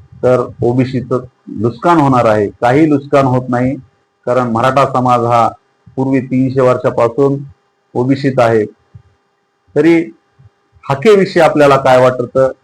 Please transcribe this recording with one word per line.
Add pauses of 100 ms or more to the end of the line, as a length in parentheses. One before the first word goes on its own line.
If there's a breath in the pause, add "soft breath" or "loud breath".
(220)
तर (140)
ओबीसीचं (280)
नुकसान
होणार
आहे.
काही
नुकसान
होत
नाही, (500)
कारण
मराठा
समाज
हा (480)
पूर्वी
तीनशे
वर्षापासून (520)
ओबीसीत
आहे. (1120)
तरी (720)
हाकेविषयी
आपल्याला
काय
वाटतं, (140)